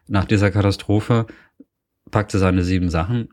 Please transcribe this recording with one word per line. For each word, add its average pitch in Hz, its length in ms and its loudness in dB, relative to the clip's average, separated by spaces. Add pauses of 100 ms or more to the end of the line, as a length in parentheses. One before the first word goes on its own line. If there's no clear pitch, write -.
nach 98 200 0
dieser 104 240 2
Katastrophe, 101 760 0 (840)
packt - 240 -2
er 98 60 0
seine 92 220 2
sieben 90 280 0
Sachen 92 420 -2